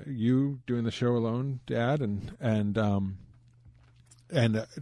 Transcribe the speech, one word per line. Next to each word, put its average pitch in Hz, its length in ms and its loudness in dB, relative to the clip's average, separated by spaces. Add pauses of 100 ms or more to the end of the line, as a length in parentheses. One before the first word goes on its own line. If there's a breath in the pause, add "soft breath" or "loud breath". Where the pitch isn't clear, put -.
you 131 600 2
doing 120 180 0
the 113 60 0
show 120 260 0
alone, 123 480 -2
Dad, 127 340 0
and, 101 400 -4
and, 107 380 0
um, 101 400 0 (1120)
and, 117 280 4
uh, 110 80 -2 (160)